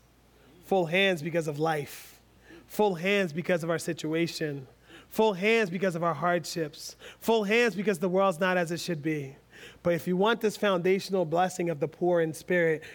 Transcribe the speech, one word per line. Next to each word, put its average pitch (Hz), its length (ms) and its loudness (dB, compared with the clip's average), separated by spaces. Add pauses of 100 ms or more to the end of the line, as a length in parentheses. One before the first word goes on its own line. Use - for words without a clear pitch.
(640)
Full 185 220 2
hands 180 340 2
because 165 260 -2
of 147 120 -4
life. 156 600 -4 (460)
Full 208 300 2
hands 190 360 0
because 165 320 -2
of 165 60 -2
our 170 80 0
situation. 156 920 -4 (400)
Full 220 260 2
hands 208 360 2
because 180 260 -2
of 165 80 -4
our 165 120 0
hardships. 165 800 -4 (240)
Full 226 240 2
hands 220 320 2
because 196 240 0
the 185 100 0
world's 185 300 2
not 185 180 2
as 175 140 0
it 170 80 -4
should 160 240 -6
be. 143 340 -4 (460)
But 175 100 2
if 170 140 -4
you 180 100 0
want 220 240 2
this 208 160 0
foundational 185 680 0
blessing 175 440 0
of 156 100 -4
the 160 80 0
poor 175 320 0
in 160 140 0
spirit, 165 500 0 (120)